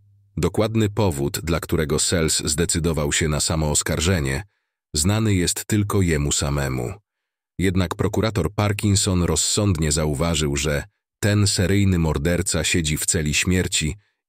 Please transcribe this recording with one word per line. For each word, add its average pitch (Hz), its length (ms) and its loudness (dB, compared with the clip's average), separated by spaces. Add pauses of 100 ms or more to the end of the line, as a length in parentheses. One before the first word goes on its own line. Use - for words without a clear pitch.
(380)
Dokładny 110 520 0
powód, 85 500 -2
dla 80 200 -2
którego 76 400 -2
Sells 80 460 0
zdecydował 78 680 0
się 82 140 0
na 73 120 -2
samooskarżenie, 76 1040 0 (520)
znany 104 400 2
jest 87 300 0
tylko 104 360 0
jemu 73 300 2
samemu. 69 640 -2 (640)
Jednak 90 360 0
prokurator 98 580 0
Parkinson 101 680 0
rozsądnie 82 680 0
zauważył, 76 640 0
że 71 280 -2 (360)
ten 104 280 2
seryjny 98 520 2
morderca 80 640 0
siedzi 76 340 0
w - 80 -6
celi 76 280 0
śmierci 87 640 0 (340)